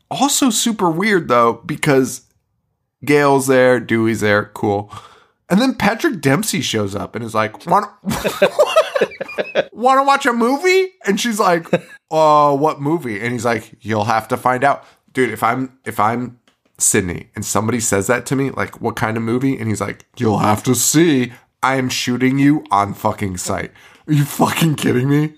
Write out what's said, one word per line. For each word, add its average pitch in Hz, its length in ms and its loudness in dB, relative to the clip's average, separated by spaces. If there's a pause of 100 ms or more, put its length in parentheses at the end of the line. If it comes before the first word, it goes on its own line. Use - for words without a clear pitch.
(100)
Also 262 400 0
super 214 400 -2
weird, 175 380 0
though, 120 260 4 (120)
because 135 560 0 (840)
Gail's 139 420 4
there, 127 340 4
Dewey's 113 400 0
there, 104 260 2
cool. 104 460 -4 (560)
And 185 120 2
then 262 140 0
Patrick 226 460 -2
Dempsey 156 400 0
shows 104 340 -4
up 95 200 -10
and 117 100 -10
is 110 100 -8
like, 107 320 -4
"Wanna, 196 220 0 (140)
<laughs> - 400 -4 (1300)
wanna 262 320 2
watch 277 220 2
a 247 60 2
movie?" 330 560 2 (180)
And 196 140 0
she's 220 200 -2
like, 175 260 2 (440)
"Uh, 151 460 4
what 143 240 0
movie?" 139 400 -2
And 120 120 -4
he's 120 120 -4
like, 117 360 -2
"You'll 107 240 -2
have 113 240 0
to 123 80 -2
find 127 280 0
out." 143 200 0 (280)
Dude, 127 180 0
if 110 120 -8
I'm, 127 420 -2
if 110 160 -10
I'm 120 380 -2 (400)
Sydney - 560 -2
and 107 100 -8
somebody 110 360 -2
says 98 280 -2
that 123 180 0
to 139 100 -2
me, 135 140 -2
like, 98 300 -8
"What 113 160 -6
kind 113 200 -4
of 117 60 -4
movie?" 127 360 -2
And 113 100 -6
he's 98 120 -2
like, 104 260 -8 (100)
"You'll 110 220 0
have 104 260 0
to 127 100 2
see," 131 580 2 (300)
I 131 120 0
am 127 140 -2
shooting 127 500 0
you 143 320 4
on 101 240 2
fucking 104 440 -4
sight. - 340 -8 (340)
Are 151 60 -2
you 143 120 4
fucking 165 520 0
kidding 123 340 0
me? 151 280 0